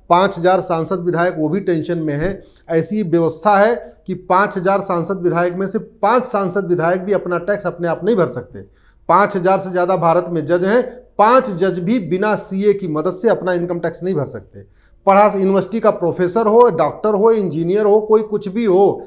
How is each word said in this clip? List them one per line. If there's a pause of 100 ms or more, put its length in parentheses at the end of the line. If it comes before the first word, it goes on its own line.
पाँच
हजार
सांसद
विधायक
वो
भी
टेंशन
में
हैं। (280)
ऐसी
व्यवस्था
है (320)
कि (160)
पाँच
हजार
सांसद
विधायक
में
से
पांच
सांसद
विधायक
भी
अपना
टैक्स
अपने
आप
नहीं
भर
सकते। (480)
पाँच
हजार
से
ज़्यादा
भारत
में
जज
हैं, (340)
पांच
जज
भी
बिना
सीए
की
मदद
से
अपना
इनकम
टैक्स
नहीं
भर
सकते। (420)
पढ़ा,
यूनिवर्सिटी
का
प्रोफेसर
हो,
डॉक्टर
हो,
इंजीनियर
हो,
कोई
कुछ
भी
हो, (160)